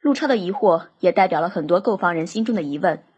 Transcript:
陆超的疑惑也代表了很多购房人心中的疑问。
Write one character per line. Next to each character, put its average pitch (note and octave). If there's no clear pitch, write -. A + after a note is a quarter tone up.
陆 C#4+
超 D4
的 C4
疑 F3+
惑 F#3
也 F#3
代 F#3
表 D#3+
了 E3+
很 E3
多 F3
购 G3
房 F3
人 E3
心 A3
中 A#3
的 F#3
疑 C#3+
问。 D#3+